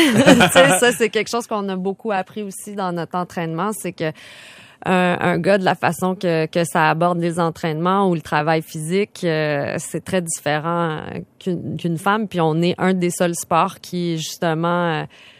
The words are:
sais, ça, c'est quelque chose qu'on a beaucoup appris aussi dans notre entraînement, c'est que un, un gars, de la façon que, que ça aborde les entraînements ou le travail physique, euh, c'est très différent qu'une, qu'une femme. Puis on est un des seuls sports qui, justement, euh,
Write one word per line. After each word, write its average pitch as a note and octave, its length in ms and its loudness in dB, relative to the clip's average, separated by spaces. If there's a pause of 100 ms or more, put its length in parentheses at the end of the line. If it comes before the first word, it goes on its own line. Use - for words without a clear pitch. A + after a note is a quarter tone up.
(520)
sais, F3+ 260 6
ça, A#3+ 140 4
c'est A3+ 180 2
quelque G#3 180 -2
chose A#3 200 -4
qu'on G3+ 200 -4
a F#3+ 80 -2
beaucoup G3 360 -4
appris F#3+ 320 -4
aussi G3+ 320 -14
dans F#3 160 -2
notre E3+ 260 -4
entraînement, E3+ 540 -4
c'est F#3+ 200 -8
que D#3 200 -4 (720)
un, F3+ 360 2
un F3 180 2
gars, F#3+ 200 4
de F#3+ 60 -2
la F3 120 2
façon F#3 400 0
que, E3 300 0
que E3+ 180 0
ça D#3 260 2
aborde F3 300 2
les E3+ 180 -2
entraînements F3 680 0
ou F3 60 2
le D#3 60 -2
travail D#3+ 420 0
physique, E3+ 600 -4
euh, D#3 560 -2
c'est - 260 -8
très F#3+ 180 -2
différent D#3+ 800 -2 (380)
qu'une, - 380 -6
qu'une E3+ 220 -2
femme. G3+ 280 0
Puis F3 140 -4
on D#3+ 220 2
est F3 160 2
un F#3 140 2
des F3 180 0
seuls F3 260 0
sports F3 440 0
qui, E3+ 380 -4
justement, E3 840 -2
euh, - 20 -6 (360)